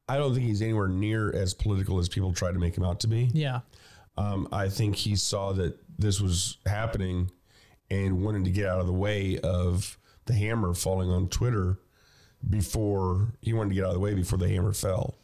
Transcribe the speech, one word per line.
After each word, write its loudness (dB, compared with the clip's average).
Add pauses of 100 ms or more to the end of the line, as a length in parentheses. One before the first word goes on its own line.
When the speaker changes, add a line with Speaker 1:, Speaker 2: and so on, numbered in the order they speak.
Speaker 1:
I 0
don't 2
think 2
he's 0
anywhere 2
near 0
as 0
political 0
as 0
people 0
try -2
to -2
make 0
him 0
out 0
to 0
be. 2
Speaker 2:
Yeah. 0 (580)
Speaker 1:
Um, -2
I 0
think 0
he 0
saw -2
that -2 (220)
this 2
was 0
happening -2 (600)
and 0
wanted 0
to 2
get 0
out 0
of 0
the 0
way 0
of 0 (260)
the 0
hammer 0
falling 0
on 2
Twitter 0 (720)
before, 0
he -2
wanted 0
to 0
get 2
out 0
of 0
the 0
way 0
before 0
the 2
hammer 2
fell. -2 (100)